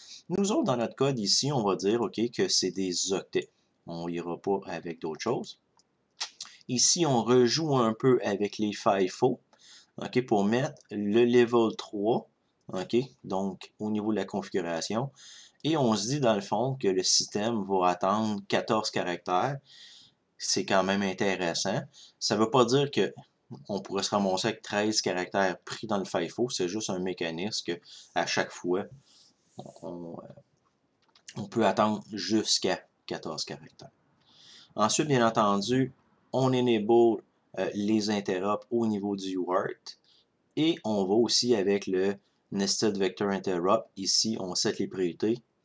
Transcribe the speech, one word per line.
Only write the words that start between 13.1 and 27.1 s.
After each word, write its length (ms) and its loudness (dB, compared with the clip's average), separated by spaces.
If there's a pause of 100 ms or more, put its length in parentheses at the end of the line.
donc 560 -6
au 120 -4
niveau 220 -2
de 40 0
la 80 -2
configuration. 840 -4 (520)
Et 140 0
on 180 4
se 120 -2
dit, 140 -2
dans 140 4
le 60 0
fond, 400 -2
que 80 2
le 140 2
système 640 0
va 240 2
attendre 600 0
quatorze 420 0
caractères. 680 -2 (800)
C'est 260 -2
quand 200 4
même 180 2
intéressant. 800 -2 (380)
Ça 180 -2
veut 140 2
pas 140 6
dire 260 2
que 220 0 (560)
on 120 -4
pourrait 220 -6
se 80 -4
ramasser 380 0
avec 140 -4
treize 400 -2
caractères 580 0
pris 260 -12
dans 120 -2
le 80 -4
fifo. 420 -2
C'est 180 -2
juste 240 -6
un 80 -4
mécanisme 680 -4